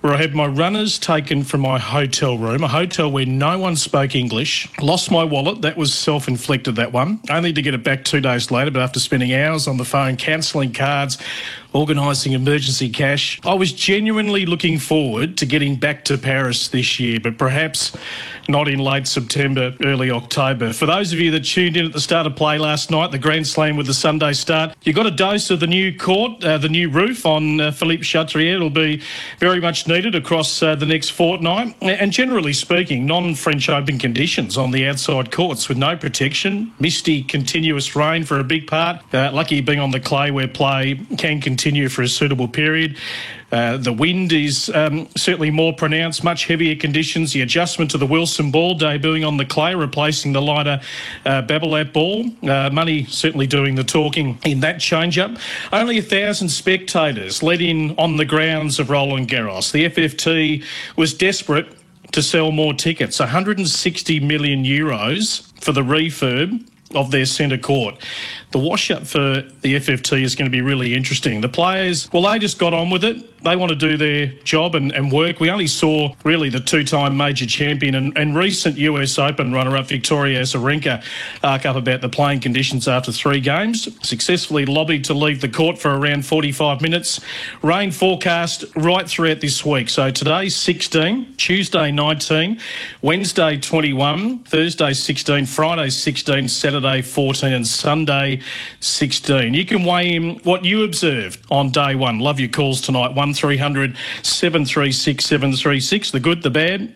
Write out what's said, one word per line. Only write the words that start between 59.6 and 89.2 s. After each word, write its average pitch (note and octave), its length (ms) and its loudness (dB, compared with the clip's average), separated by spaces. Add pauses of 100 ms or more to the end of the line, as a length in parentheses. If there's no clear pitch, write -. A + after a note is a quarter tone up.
The D3+ 140 4
F E3 140 0
F D#3 180 0
T D#3 460 0 (320)
was D#3+ 180 2
desperate F3+ 540 0 (440)
to D3+ 120 0
sell D#3 280 2
more D3+ 220 2
tickets, D#3 460 -2
a C3 80 2
hundred F#3+ 320 0
and F3 100 0
sixty E3 500 -2
million C#3+ 440 0
euros C#3+ 800 0 (180)
for - 100 -2
the C3+ 120 2
refurb D#3 840 0 (280)
of C3+ 160 0
their C3+ 140 2
centre C3+ 320 0
court. A#2 380 0 (560)
The C3 80 0
wash-up E3+ 460 -2
for C#3 380 0 (180)
the C3+ 140 2
F C#3 140 0
F B2+ 120 0
T C3+ 220 0
is B2+ 100 0
gonna C3+ 160 -2
be B2+ 120 0
really B2+ 340 0
interesting. B2+ 460 -2
The A#2+ 80 0
players, F3+ 640 0
well, F3 120 2
they G#3+ 160 2
just G#3 180 -2
got E3+ 160 2
on E3+ 160 0
with F#3 140 0
it. A#3 260 -4 (140)
They E3+ 140 2
want F3+ 140 0
to D#3 40 0
do D3+ 220 2
their D3 300 0 (180)
job E3 280 2
and, C#3 200 0
and C#3 180 0
work. E3 300 2
We E3 80 4
only F#3 180 0
saw, D3+ 560 2
really, D#3 240 2
the B2+ 140 -2
two-time C#3+ 560 2
major C#3+ 280 0
champion C#3+ 480 0
and, C3+ 240 0
and D3+ 200 2
recent F3+ 400 0
U D3 240 2
S C3+ 180 0
Open C#3 320 0
runner-up C3 360 0
Victoria C#3 520 0
Azarenka B2+ 640 0 (400)
arc C#3 220 2
up C3+ 100 2
about B2+ 240 0
the B2 80 -4
playing C#3+ 320 2
conditions B2 480 0
after B2+ 240 0
three C#3 300 0
games. G3 480 0 (180)
Successfully D3 580 0
lobbied D3+ 400 0
to D#3 80 0
leave C#3+ 280 0
the C3+ 80 -2
court E3 280 2
for C#3+ 200 0
around C#3+ 280 0
forty-five D3 540 2
minutes. E3 400 -2 (440)
Rain F#3 280 2
forecast E3+ 720 0 (140)
right F3 320 2
throughout D#3+ 320 0